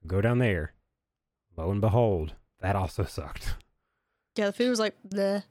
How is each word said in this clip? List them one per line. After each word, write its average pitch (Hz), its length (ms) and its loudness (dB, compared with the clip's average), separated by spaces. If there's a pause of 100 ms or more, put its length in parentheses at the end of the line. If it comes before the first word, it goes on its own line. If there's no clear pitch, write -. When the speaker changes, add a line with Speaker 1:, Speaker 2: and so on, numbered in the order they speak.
Speaker 1:
Go 92 140 0
down 117 180 2
there. 95 360 0 (800)
Lo 87 140 -2
and 101 100 0
behold, 101 540 2 (260)
that 98 160 0
also 95 280 -2
sucked. - 520 -6 (800)
Speaker 2:
Yeah, 214 100 2
the 202 60 0
food 240 180 2
was 226 100 0
like, 214 160 0 (120)
bleh. 196 420 -2